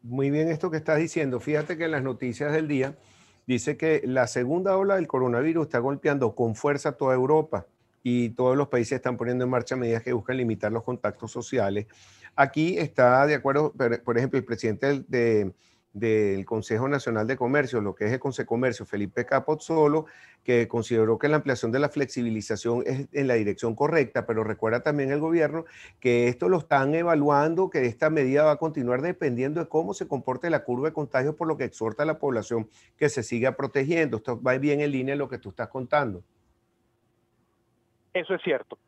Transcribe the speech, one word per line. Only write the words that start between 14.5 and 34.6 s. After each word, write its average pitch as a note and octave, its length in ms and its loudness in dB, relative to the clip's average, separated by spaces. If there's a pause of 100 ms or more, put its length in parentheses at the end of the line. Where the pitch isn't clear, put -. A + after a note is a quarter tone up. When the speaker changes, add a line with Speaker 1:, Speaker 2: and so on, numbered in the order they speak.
Speaker 1:
del, C#3 220 0
de A2 440 2 (420)
del G2+ 500 2
Consejo A2+ 440 -2
Nacional A#2 360 -2
de B2+ 120 -2
Comercio, B2+ 420 0
lo G2+ 160 -4
que G#2 100 -4
es G#2+ 60 2
el C3 80 -2
Consejo C3 240 -6
de - 40 -8
Comercio, A#2 380 0
Felipe G2+ 400 -4
Capozzolo, D3+ 840 2 (360)
que A#2+ 240 2
consideró A2+ 500 2
que D3 120 0
la D3+ 80 4
ampliación C3 340 -2
de C3 80 0
la D3 80 2
flexibilización A#2 1000 -2
es C3 280 -4
en C#3 160 0
la B2 60 4
dirección A2 400 0
correcta, C#3+ 500 0
pero A2 180 0
recuerda A2 400 -2
también C#3+ 300 0
el D3 80 0
gobierno D#3+ 420 0 (380)
que A#2+ 260 4
esto D3 220 0
lo F#3 80 4
están C#3+ 380 2
evaluando, E3 760 2
que C3+ 160 0
esta B2 240 0
medida C#3+ 340 2
va D#3 80 6
a D3 60 2
continuar C3+ 440 -2
dependiendo D3+ 600 -2
de D3+ 80 -6
cómo E3+ 240 -2
se F#3 120 -6
comporte C3 440 -4
la D3+ 160 0
curva B2+ 240 -2
de D#3 40 -8
contagios, C#3+ 420 -2
por E3 120 -4
lo D#3 80 0
que C3+ 80 -4
exhorta A2+ 400 -4
a - 20 2
la D#3 140 -2
población A#2 500 -2 (280)
que D3 100 0
se C3 160 -2
siga A#2+ 320 -2
protegiendo. C#3 600 0
Esto A2+ 240 -6
va B2+ 160 2
bien D3 240 2